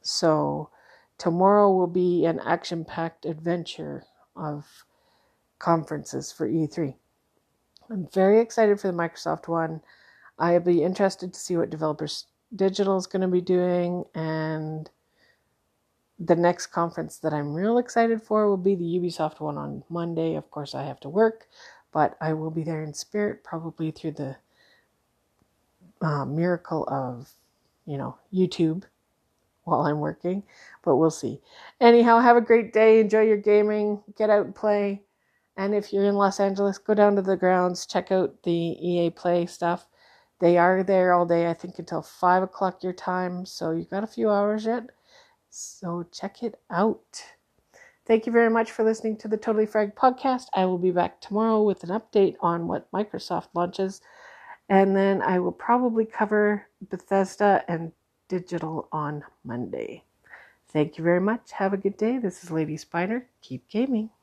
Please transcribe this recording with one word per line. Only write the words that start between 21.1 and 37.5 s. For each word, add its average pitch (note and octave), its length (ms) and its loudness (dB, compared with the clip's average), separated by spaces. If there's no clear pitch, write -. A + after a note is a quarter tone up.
but D#3 300 0
I D#3+ 100 -2
will D#3 180 -4
be D#3+ 140 -6
there D#3 200 -6
in D3+ 100 -10
spirit, - 500 -6
probably D#3+ 480 -8
through D#3 220 -10
the, C3+ 240 -10
uh, D3 220 -2
miracle E3 640 -4
of, B2+ 460 -8
you C#3+ 120 -10
know, C3 180 -10
YouTube F3+ 520 0
while E3 160 0
I'm D3 180 0
working, E3+ 440 -4
but - 120 4
we'll D#3 160 4
see. A#2+ 300 -10
Anyhow, A#3 380 8
have A#3+ 180 8
a A#3+ 40 6
great A3+ 300 2
day. A3 300 6
Enjoy G#3+ 220 4
your A3 120 4
gaming. G#3 640 2
Get G#3+ 120 0
out G#3 160 4
and G3 100 -14
play. G3+ 460 -2
And G3+ 180 -2
if G3+ 160 -4
you're G3 140 0
in G3+ 100 2
Los G3 240 2
Angeles, G3 380 0
go - 160 -2
down G#3 240 6
to G3 40 0
the F#3+ 140 0
grounds, F3+ 500 0